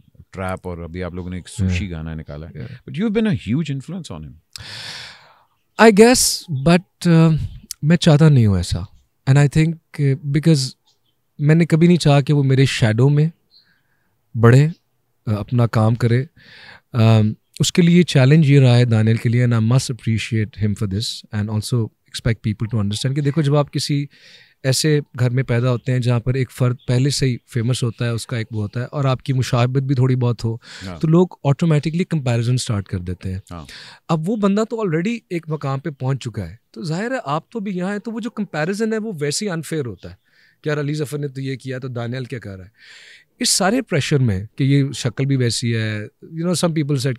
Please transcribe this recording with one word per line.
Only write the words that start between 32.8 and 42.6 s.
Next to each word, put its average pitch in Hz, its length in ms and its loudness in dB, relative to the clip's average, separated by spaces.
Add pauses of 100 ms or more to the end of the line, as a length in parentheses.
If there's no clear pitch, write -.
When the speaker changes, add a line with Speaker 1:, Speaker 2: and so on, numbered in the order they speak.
Speaker 2:
कर 95 120 -6
देते 90 300 -10
हैं। 92 120 -8 (100)
Speaker 1:
हाँ। 82 160 -16 (420)
Speaker 2:
अब 160 160 -2
वो 214 100 -2
बंदा 208 280 0
तो 226 120 -6
already 208 440 -2 (120)
एक 170 180 -6
मकाम 139 300 -6
पे 165 100 -10
पहुँच 135 280 -4
चुका 107 260 -10
है, 87 160 -14 (140)
तो 226 100 -12
जाहिर 190 300 -6
है 262 120 -6
आप 147 260 -6
तो 233 80 -10
भी 202 120 -8
यहाँ 180 200 -6
हैं, 208 80 -6
तो 226 120 -10
वो 226 80 -8
जो 226 100 -8
कंपैरिजन 202 640 -4
है 220 60 -4
वो 214 140 -8
वैसे 147 320 -6
ही 202 60 -6
अनफेयर 160 340 -6
होता 95 240 -12
है 87 80 -20 (460)
कि 151 60 -4
यार 151 80 -2
अली 147 160 -4
जफ़र 151 260 -6
ने 143 80 -6
तो 135 140 -12
ये 135 160 -6
किया, 127 220 -10
तो 131 100 -10
दानियल 120 360 -8
क्या 117 140 -12
कर 98 160 -14
रहा 92 100 -18